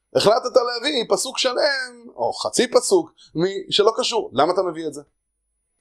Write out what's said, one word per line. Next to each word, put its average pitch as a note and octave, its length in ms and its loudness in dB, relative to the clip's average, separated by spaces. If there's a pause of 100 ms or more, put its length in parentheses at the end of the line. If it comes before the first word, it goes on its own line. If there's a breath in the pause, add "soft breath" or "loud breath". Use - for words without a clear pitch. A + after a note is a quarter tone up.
(140)
החלטת A3 420 2
להביא A#3+ 520 0
פסוק C4 300 -2
שלם, B3 800 -2
או - 160 -2
חצי - 360 -2
פסוק, G3 420 2 (240 soft breath)
מ-, F#3+ 380 -4
שלא G#3 240 4
קשור. A#3 360 -2
למה C3+ 200 2
אתה F#3+ 100 0
מביא E3 240 -6
את C#3+ 80 -6
זה? C#3+ 80 -14 (800)